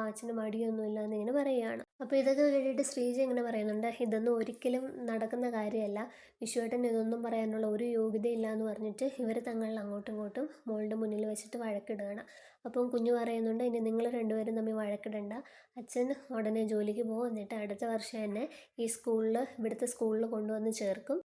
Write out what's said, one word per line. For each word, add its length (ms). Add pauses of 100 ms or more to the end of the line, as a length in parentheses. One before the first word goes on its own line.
അച്ഛന് 280
മടിയൊന്നുമില്ല" 680
എന്നിങ്ങനെ 320
പറയുകയാണ്. 480 (180)
അപ്പോൾ 180
ഇതൊക്കെ 320
കേട്ടിട്ട് 340
ശ്രീജ 360
ഇങ്ങനെ 240
പറയുന്നുണ്ട്, 460 (100)
"ഇതൊന്നും 360
ഒരിക്കലും 500 (200)
നടക്കുന്ന 460
കാര്യമല്ല, 480 (400)
വിശ്വേട്ടൻ 460
ഇതൊന്നും 380
പറയാനുള്ള 440
ഒരു 220
യോഗ്യതയില്ല" 600
എന്ന് 140
പറഞ്ഞിട്ട് 400 (140)
ഇവർ 200
തങ്ങളിൽ 400
അങ്ങോട്ടും 320
ഇങ്ങോട്ടും 360 (180)
മോളുടെ 300
മുന്നിൽ 300
വെച്ചിട്ട് 320
വഴക്കിടുകയാണ്. 680 (400)
അപ്പം 260
കുഞ്ഞു 240
പറയുന്നുണ്ട്, 500
"ഇനി 160
നിങ്ങൾ 300
രണ്ടുപേരും 460
തമ്മിൽ 180
വഴക്കിടണ്ട, 600 (440)
അച്ഛൻ 300 (240)
ഉടനെ 340
ജോലിക്ക് 380
പോകും, 240
എന്നിട്ട് 280
അടുത്ത 300
വർഷം 320
തന്നെ 260 (300)
ഈ 140
സ്കൂളിൽ, 500 (140)
ഇവിടുത്തെ 360
സ്കൂളിൽ 380
കൊണ്ടുവന്ന് 460
ചേർക്കും, 460 (100)